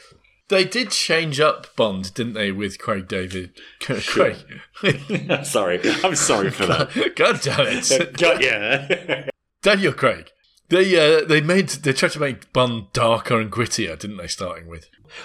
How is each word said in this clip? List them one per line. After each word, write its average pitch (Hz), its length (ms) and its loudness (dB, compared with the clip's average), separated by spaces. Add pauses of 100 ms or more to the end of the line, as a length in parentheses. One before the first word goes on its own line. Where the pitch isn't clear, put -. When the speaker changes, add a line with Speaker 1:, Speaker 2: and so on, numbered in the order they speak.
(480)
Speaker 1:
they 190 160 4
did 202 260 -4
change 160 500 -2
up - 360 0
Bond, 95 380 -2
didn't 117 180 -6
they, 104 200 -2
with 98 260 -6
Craig 98 280 -4
David? 92 460 -6 (300)
C- - 180 -4
Speaker 2:
Sure. - 340 2 (400)
Speaker 1:
Craig. - 540 -2
Speaker 2:
<laughs> - 20 -2
I'm - 140 0
sorry. 90 360 0 (220)
I'm 185 140 0
sorry 101 340 2
for - 160 -2
that. 82 280 0
Speaker 1:
<laughs> - 220 -2
God, - 0 -
God 233 260 2
damn 143 260 0
it. 175 480 0
Speaker 2:
God, 165 260 2
yeah. 135 840 -2 (160)
<laughs> - 180 -20
Speaker 1:
Daniel 196 300 4
Craig. 110 380 0 (400)
They, 180 280 4
uh, 156 280 6
they 156 160 4
made, 175 260 2
they - 240 -2
tried 165 200 0
to 151 80 -8
make 135 320 -6
Bond 120 420 0
darker 117 440 2
and 107 140 -4
grittier, 104 460 -4
didn't 104 180 -12
they, 87 100 -12
starting 85 420 -10
with? 82 180 -18 (380)